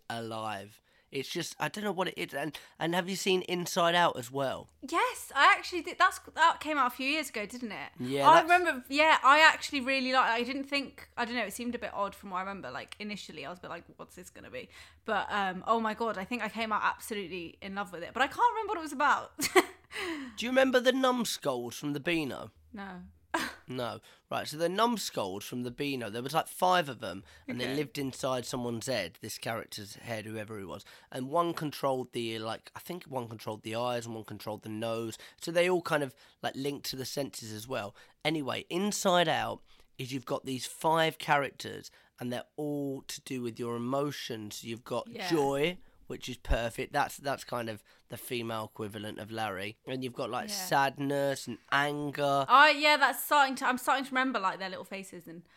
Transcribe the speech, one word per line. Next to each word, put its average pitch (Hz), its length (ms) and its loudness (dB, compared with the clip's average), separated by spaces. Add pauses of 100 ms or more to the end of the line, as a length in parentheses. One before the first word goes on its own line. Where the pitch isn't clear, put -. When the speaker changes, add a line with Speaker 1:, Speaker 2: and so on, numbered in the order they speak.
Speaker 1:
alive. 110 720 -6 (300)
It's 135 180 -6
just, - 320 -4
I 151 80 0
don't 202 160 -6
know 208 80 0
what 180 160 0
it - 100 -8
is. 170 160 -6
And, 143 240 -4 (220)
and 165 120 0
have 175 160 0
you 196 60 -4
seen 185 280 4
Inside 175 520 2
Out 175 240 6
as 123 140 -10
well? 131 360 -2 (220)
Speaker 2:
Yes, 427 420 -2
I 277 120 6 (120)
actually 349 260 -6
did. 330 140 -8
That's, - 220 4 (160)
that 311 240 6
came 302 180 -2
out 262 120 4
a 247 80 -4
few 262 100 -2
years 302 240 0
ago, 208 160 -6
didn't 247 240 -8
it? 143 200 -8 (100)
Speaker 1:
Yeah, 139 280 6
Speaker 2:
I 311 140 12
Speaker 1:
that's 320 80 -2
Speaker 2:
remember, 339 380 4
yeah, 302 340 6
I 277 160 10
actually 302 440 6
really 262 300 0
liked 247 180 4
it. - 20 2
I 233 100 0
didn't 269 220 -4
think, 277 520 -6
I 240 80 -2
don't 233 120 -4
know, 233 80 0
it 196 80 -6
seemed 240 240 -6
a - 20 -8
bit 220 160 -8
odd 196 220 -4
from 202 140 -16
what 180 80 -4
I - 20 -2
remember, 190 320 -8
like, 127 260 -12
initially. 190 480 -12
I 143 40 -10
was 180 100 -14
a - 20 -16
bit - 80 -14
like, 170 140 -12 (120)
"What's - 200 -18
this 180 120 -18
gonna - 220 -18
be?" - 180 -12 (360)
But, 202 260 0
um, 190 380 -2
oh 233 100 4
my 220 160 0
God, 220 240 -2
I 190 60 -6
think 233 180 -4
I 214 60 -2
came 220 240 -4
out 208 100 0
absolutely 180 800 -4
in 196 140 -10
love 202 160 -6
with 170 100 -10
it. - 100 -10
But 247 100 0
I 277 40 6
can't 415 260 4
remember 427 200 -4
what 392 60 -2
it 320 40 -4
was 302 100 -8
about. 254 460 4
<laughs> - 160 -2 (840)
Speaker 1:
Do - 100 -6
you - 40 0
remember 254 300 6
the 247 120 6
numbskulls 226 840 0
from 147 160 -4
the 143 80 -4
Beano? 131 500 -2 (220)
Speaker 2:
No. 190 300 -12 (320)
<laughs> 330 60 0 (260)
Speaker 1:
No. 120 340 -6 (300)
Right, 120 160 -2
so 143 120 -8
the 170 100 2
numbskulls 180 760 0
from 123 180 -6
the 123 80 -6
Beano, 127 400 -4
there 117 120 -6
was, 139 120 -6
like, 165 140 0
five 180 420 2
of 113 100 -10
them, 95 240 -8 (240)
and 240 100 -6
they 123 60 -2
Speaker 2:
Okay. 131 120 -2
Speaker 1:
lived 147 220 -4
inside 131 460 -2
someone's 120 420 -4
head, 104 360 -4
this 110 160 -8
character's 107 560 -8
head, 107 320 -8
whoever 110 320 -8
he 98 80 -10
was, 82 180 -12 (260)
and 131 200 -8
one 170 240 2
controlled 135 580 -2
the, 113 280 -4
like, 110 360 -8
I 113 40 -14
think 180 240 -12
one 131 220 -6
controlled 110 360 -8
the 110 120 -6
eyes 120 300 -2
and 117 100 -8
one 110 100 -8
controlled 107 400 -10
the 113 40 -10
nose, 113 480 -4 (240)
so - 100 -6
they 175 200 4
all 180 120 4
kind 151 200 2
of, 131 120 -4 (280)
like, - 140 -4
linked 139 340 -4
to 139 60 -8
the 127 100 -6
senses 120 460 -6
as 107 140 -10
well. 113 300 -6 (260)
Anyway, 139 460 -2
Inside 180 600 4
Out 113 340 -2 (340)
is 131 160 -8
you've 135 140 -6
got - 180 -4
these 131 220 -4
five 160 520 2
characters, 135 720 0 (300)
and 123 100 -6
they're 123 140 -6 (120)
all 143 520 -4
to - 140 -10
do 131 180 -6
with 117 180 -6
your 117 180 -4
emotions. 123 840 -4
You've 113 220 -8
got 120 240 -4
Speaker 2:
Yeah. 214 220 -8
Speaker 1:
joy, 147 480 2 (280)
which - 220 -8
is 123 80 -8
perfect. 120 560 -2
That's, 143 240 0
that's 139 280 -6
kind 117 260 -4
of 104 120 -12 (280)
the 120 80 -10
female 113 480 -4
equivalent 104 520 -8
of 107 140 -10
Larry. 107 540 -4
And 131 180 -4
you've 123 80 -4
got, 127 180 -4
like, 107 200 -4
Speaker 2:
Yeah. 104 40 -4
Speaker 1:
sadness 139 920 2
and 113 80 -6 (160)
anger. 143 760 2
Speaker 2:
Oh, 269 200 10
yeah, 302 300 6
that's 269 260 2
starting 277 320 4
to, 269 100 -2
I'm 254 120 2
starting 269 260 0
to 269 60 -10
remember, 254 280 0
like, 185 200 0
their 190 100 -6
little 185 160 -10
faces 190 420 -12
and, 170 160 -14 (140)